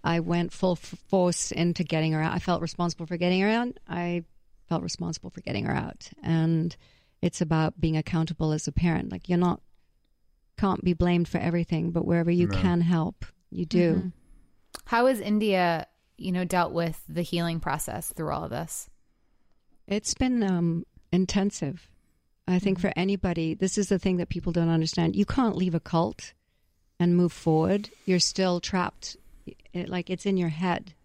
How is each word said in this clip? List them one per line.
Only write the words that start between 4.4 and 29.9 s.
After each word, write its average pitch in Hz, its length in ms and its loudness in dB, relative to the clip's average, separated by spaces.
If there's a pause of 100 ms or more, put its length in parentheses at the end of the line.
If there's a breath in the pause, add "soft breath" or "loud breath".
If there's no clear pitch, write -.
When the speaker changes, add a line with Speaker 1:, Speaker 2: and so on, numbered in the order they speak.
Speaker 1:
felt 165 140 -2
responsible 170 480 -8
for - 120 -18
getting - 240 -4
her - 80 0
out. - 360 -6 (120)
And 165 520 2 (480 soft breath)
it's - 180 -2
about 160 400 0
being 160 160 0
accountable 160 560 0
as 156 140 -2
a 156 60 -6
parent. 170 400 0
Like, 180 160 -12
you're 175 100 2
not, 175 220 2 (1000)
can't 190 260 0
be 180 80 4
blamed 175 360 2
for - 100 -2
everything, 170 540 0
but 165 120 0
wherever 170 260 2
you 175 180 4
Speaker 2:
No. - 100 -2
Speaker 1:
can 175 220 2
help, 170 440 0 (260)
you 180 160 -4
do. 175 280 4
Speaker 3:
Mm-hmm. 180 140 -2 (760)
How 233 200 2
has 254 140 2
India, 190 680 2 (320)
you 185 140 -4
know, 180 120 0
dealt 175 280 0
with 165 360 -4
the 165 140 -4
healing 170 380 -2
process - 520 -6
through 156 180 -6
all 151 140 -4
of - 60 -8
this? 156 380 -8 (960)
Speaker 1:
It's - 280 -4
been, 254 280 2
um, 175 420 0 (280)
intensive. 185 800 0 (560)
I 180 140 2
think 190 180 2
Speaker 3:
Mm-hmm. 180 100 0
Speaker 1:
for - 80 0
anybody, 175 580 0
this 185 240 -2
is 196 100 0
the 190 100 2
thing 185 200 2
that 175 100 -2
people 170 240 -4
don't 165 160 2
understand. 165 480 2
You 202 100 2
can't 233 300 2
leave 180 180 0
a 165 60 0
cult - 520 -2 (680)
and 175 160 6
move 175 160 4
forward. 180 580 0 (160)
You're 185 140 2
still 180 400 0
trapped. - 560 -4 (560)
It, 175 160 -6
like, 175 220 -4